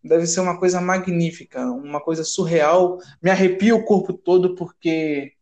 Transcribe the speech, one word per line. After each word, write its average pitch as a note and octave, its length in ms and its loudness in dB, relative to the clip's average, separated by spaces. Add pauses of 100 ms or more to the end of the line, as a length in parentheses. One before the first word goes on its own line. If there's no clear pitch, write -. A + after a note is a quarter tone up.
Deve E3 240 2
ser F#3 140 -2
uma F3+ 180 -2
coisa F#3 220 0
magnífica, F3 840 -4
uma C#3+ 360 -8
coisa D#3+ 240 -4
surreal. E3+ 760 0 (240)
Me F3 80 2
arrepia F#3+ 440 2
o A3 100 0
corpo F#3+ 280 2
todo F3+ 420 2
porque D#3+ 880 -4